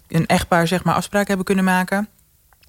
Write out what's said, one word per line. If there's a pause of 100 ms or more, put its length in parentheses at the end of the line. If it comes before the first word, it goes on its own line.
een
echtpaar,
zeg
maar,
afspraken
hebben
kunnen
maken. (600)